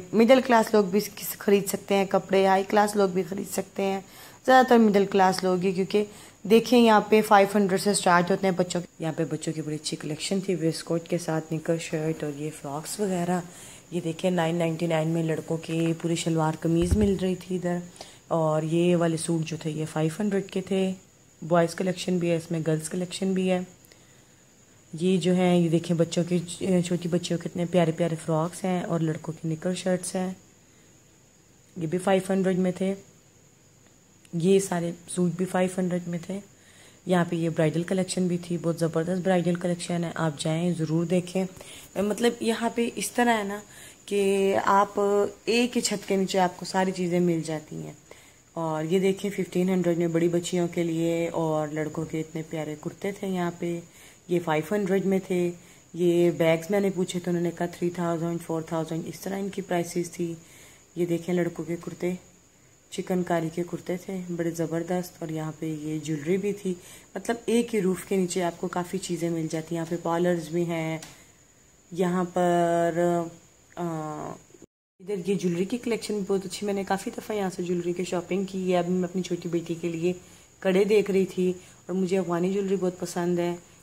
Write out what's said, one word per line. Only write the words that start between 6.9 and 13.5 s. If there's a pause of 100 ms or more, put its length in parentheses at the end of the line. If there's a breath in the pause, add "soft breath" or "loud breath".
पे
फ़ाइव
हंड्रेड
से
start
होते
हैं
बच्चों
के।
यहाँ
पे
बच्चों
की
बड़ी
अच्छी
collection
थी,
वेस्ट
कोट
के
साथ
निकर
shirt
और
ये
frocks
वगैरह। (520 loud breath)